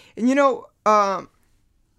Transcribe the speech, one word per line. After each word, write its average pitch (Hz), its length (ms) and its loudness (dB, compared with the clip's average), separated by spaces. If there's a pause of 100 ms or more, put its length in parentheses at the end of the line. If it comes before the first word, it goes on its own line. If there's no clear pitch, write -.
(180)
And, 214 120 -2
you 269 60 2
know, 277 320 0 (180)
um, 202 440 0 (680)